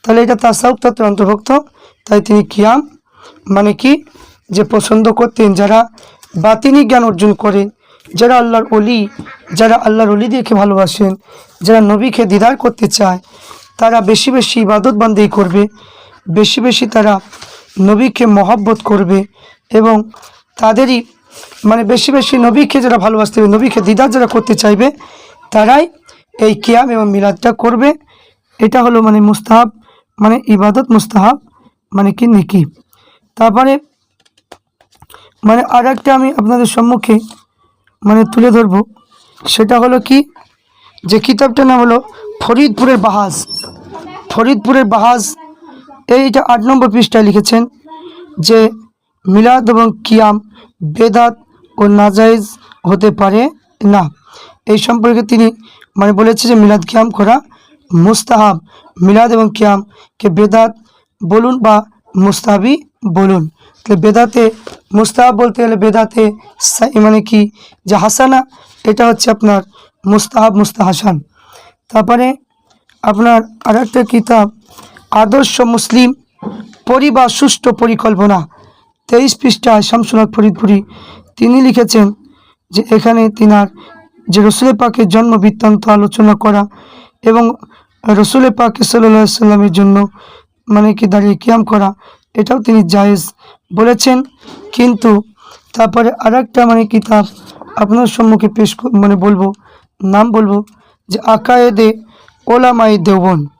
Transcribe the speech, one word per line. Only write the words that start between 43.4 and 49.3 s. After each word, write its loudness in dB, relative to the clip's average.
ফরিদপুরের -2
বাহাজ, 0
এইটা 2
আট 0
নম্বর 2
পৃষ্ঠায় 0
লিখেছেন 0
যে 2
মিলাদ 2